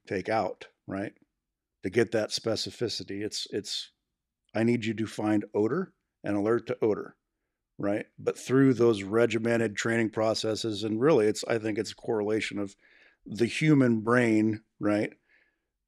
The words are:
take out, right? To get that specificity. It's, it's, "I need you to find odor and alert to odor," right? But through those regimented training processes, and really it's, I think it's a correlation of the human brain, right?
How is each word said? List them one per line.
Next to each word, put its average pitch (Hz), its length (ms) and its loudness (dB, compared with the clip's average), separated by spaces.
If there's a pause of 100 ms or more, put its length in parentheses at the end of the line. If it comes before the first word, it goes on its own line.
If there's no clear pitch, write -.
take 95 220 -6
out, 110 400 -2 (200)
right? 98 260 -8 (720)
To 98 60 -4
get 113 220 2
that 107 200 -2
specificity. 101 920 -6
It's, - 280 -8
it's, - 400 -8 (640)
"I 110 100 0
need 117 220 0
you 113 80 -2
to 107 140 -6
find 107 360 0 (100)
odor 120 380 0 (320)
and 101 140 -2
alert 110 300 0
to 127 140 -6
odor," 104 360 -2 (600)
right? 101 280 -2 (120)
But - 200 -4
through 135 380 4
those 113 280 4
regimented 113 720 0
training 117 360 0
processes, 110 720 -2
and 110 180 -2
really 131 260 4
it's, - 180 -2
I 117 120 0
think 107 200 -4
it's 107 140 -4
a - 40 -16
correlation 104 640 -2
of 101 160 -6 (500)
the 110 220 0
human 135 540 4
brain, 110 600 2 (180)
right? 104 320 0 (760)